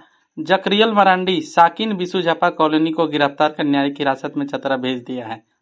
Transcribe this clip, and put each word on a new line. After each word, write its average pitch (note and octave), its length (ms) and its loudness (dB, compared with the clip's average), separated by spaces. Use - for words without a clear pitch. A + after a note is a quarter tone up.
जकरियल F#3+ 540 2
मरांडी, F#3 500 2
साकिन E3+ 520 2
बिसु F3+ 280 -4
झापा E3 280 0
कॉलोनी D#3+ 420 0
को D#3+ 160 0
गिरफ्तार D3 440 0
कर D3+ 120 -6
न्यायिक C#3+ 360 0
हिरासत C#3 380 -4
में C#3+ 80 -4
चतरा C3+ 320 -4
भेज B2+ 260 -4
दिया B2 240 -10
है। A2 140 -10